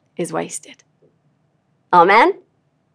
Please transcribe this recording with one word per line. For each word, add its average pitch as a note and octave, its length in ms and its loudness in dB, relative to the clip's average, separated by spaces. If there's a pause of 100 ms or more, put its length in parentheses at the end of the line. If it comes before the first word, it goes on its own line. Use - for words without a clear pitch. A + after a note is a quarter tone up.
(160)
is E3+ 160 -12
wasted. - 520 -16 (1080)
Amen? G3+ 420 2 (600)